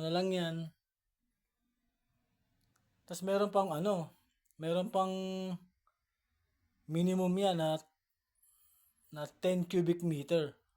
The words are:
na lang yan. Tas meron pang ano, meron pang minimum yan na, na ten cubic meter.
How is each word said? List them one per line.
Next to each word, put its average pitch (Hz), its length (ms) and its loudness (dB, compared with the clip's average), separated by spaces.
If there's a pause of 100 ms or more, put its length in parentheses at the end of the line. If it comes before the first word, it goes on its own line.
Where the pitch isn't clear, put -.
na 160 80 -2
lang 185 160 2
yan. 165 400 -2 (2500)
Tas 175 160 -10
meron 196 240 0
pang 196 240 2
ano, 170 400 -2 (480)
meron 175 320 -2
pang 190 240 0 (1800)
minimum 180 400 2
yan 190 240 2
na, 156 240 2 (1400)
na 147 80 -8 (160)
ten 180 240 2
cubic 175 400 2
meter. 160 480 0 (260)